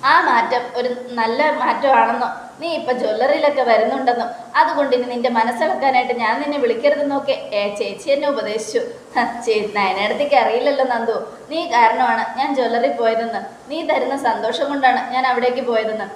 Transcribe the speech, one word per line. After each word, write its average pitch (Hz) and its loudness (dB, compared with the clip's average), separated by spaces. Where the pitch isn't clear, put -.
ആ 311 6
മാറ്റം 247 2
ഒരു 247 -2
നല്ല 240 2
മാറ്റമാണെന്നോ 247 2
നീ 330 -4
ഇപ്പം 254 -2
ജ്വല്ലറിയിലൊക്കെ 277 2
വരുന്നുണ്ടെന്നോ 233 2
അതുകൊണ്ട് 294 2
ഇനി 247 0
നിന്റെ 247 -2
മനസ്സിളക്കാനായിട്ട് 247 0
ഞാൻ 233 -2
നിന്നെ 285 -4
വിളിക്കരുതെന്നൊക്കെ, 277 0
ഏ, 202 -4
ചേച്ചി 202 -6
എന്നെ 285 0
ഉപദേശിച്ചു." 220 -2
ഹ, 233 -2
ചേ-, 214 0
നയനേടത്തേക്ക് 208 0
അറിയില്ലല്ലോ 254 2
നന്ദു, 226 -2
നീ 330 -4
കാരണമാണ് 233 2
ഞാൻ 277 -2
ജ്വല്ലറി 233 0
പോയതെന്ന്, 226 -2
നീ 320 -6
തരുന്ന 277 0
സന്തോഷം 240 -2
കൊണ്ടാണ് 262 0
ഞാൻ 254 0
അവിടേക്ക് 247 0
പോയതെന്ന്. 220 -2